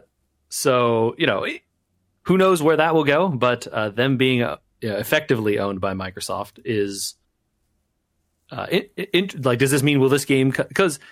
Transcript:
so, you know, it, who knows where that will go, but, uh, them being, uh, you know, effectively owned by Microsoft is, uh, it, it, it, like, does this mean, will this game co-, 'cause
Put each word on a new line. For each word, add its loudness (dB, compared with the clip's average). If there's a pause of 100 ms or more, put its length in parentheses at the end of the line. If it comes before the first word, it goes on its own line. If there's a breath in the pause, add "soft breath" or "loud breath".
(500)
so, 0
you -2
know, -2
it, -10 (600)
who 0
knows 2
where 2
that 2
will 2
go, 2
but, -2
uh, -6
them 0
being, 2
uh, -4 (240)
you -6
know, -4
effectively 0
owned -4
by -4
Microsoft -10
is, -4 (1400)
uh, -8
it, -2
it, -8
it, -2
like, 2
does 2
this 2
mean, 4
will 4
this 2
game 4
co-, -2
'cause 2 (120)